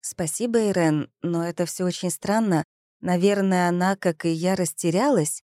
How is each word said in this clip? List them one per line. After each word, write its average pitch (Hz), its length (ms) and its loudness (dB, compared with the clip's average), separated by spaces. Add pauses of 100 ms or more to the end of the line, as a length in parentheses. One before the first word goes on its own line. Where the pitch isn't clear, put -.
«Спасибо, 220 680 -2
Ирен, 160 500 2
но 170 240 -2
это 170 220 -2
всё - 180 -6
очень 180 260 -2
странно. 202 540 0 (360)
Наверное, 180 680 2
она, 180 280 0
как 170 280 -2
и 170 60 2
я, 175 260 0
растерялась». 180 920 0